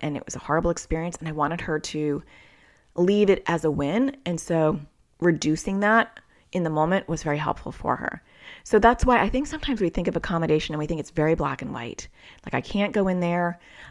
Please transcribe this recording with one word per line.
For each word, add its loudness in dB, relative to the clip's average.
and -4
it -10
was -12
a -10
horrible 0
experience, -6
and -10
I -6
wanted -2
her -4
to -4
leave 4
it 4
as 0
a 2
win. 0
And -2
so 2
reducing 0
that 2
in -2
the 0
moment 2
was -4
very -2
helpful -4
for -2
her. -8
So 6
that's 6
why 4
I 2
think 0
sometimes -4
we 2
think -2
of -2
accommodation 0
and -4
we -4
think -4
it's -10
very 2
black -4
and -10
white. -12
Like, -6
"I 0
can't -2
go 2
in 0
there, 0